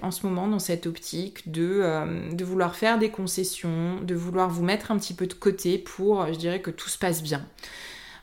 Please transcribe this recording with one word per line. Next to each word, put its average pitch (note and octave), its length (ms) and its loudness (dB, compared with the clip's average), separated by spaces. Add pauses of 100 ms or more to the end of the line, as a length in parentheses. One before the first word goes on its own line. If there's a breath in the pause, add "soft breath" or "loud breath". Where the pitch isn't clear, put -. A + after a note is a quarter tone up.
en F#3 80 -2
ce F3+ 160 -4
moment F#3 220 2
dans G#3+ 120 2
cette F3 280 -2
optique E3+ 640 -6
de, F3 320 2
euh, E3 480 0
de F3 120 -4
vouloir F3+ 320 2
faire A3+ 220 4
des G#3+ 140 4
concessions, F3+ 920 -2
de F3+ 140 -2
vouloir F3+ 340 2
vous E3+ 140 0
mettre G3+ 260 2
un G#3+ 80 2
petit G3 160 -4
peu F3+ 140 -2
de F3+ 80 -8
côté F#3+ 420 2
pour, G3 460 2
euh, D#3+ 100 0
je D#3+ 60 -2
dirais, F3 220 -2
que E3+ 100 -4
tout - 180 -10
se - 80 -4
passe E3+ 240 2
bien. D3 240 -2 (760 loud breath)